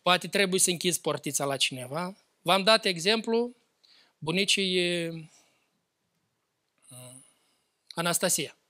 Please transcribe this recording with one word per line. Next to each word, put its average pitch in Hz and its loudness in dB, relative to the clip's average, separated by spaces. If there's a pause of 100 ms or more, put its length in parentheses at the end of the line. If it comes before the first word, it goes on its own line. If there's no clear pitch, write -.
Poate 180 2
trebuie 190 0
să - 4
închizi 170 -2
portița 147 -4
la 135 -2
cineva. 143 -4 (240)
V-am 185 4
dat 220 4
exemplu 220 0 (600)
bunicii, 185 0
e, 175 0 (2750)
Anastasia. 170 0 (120)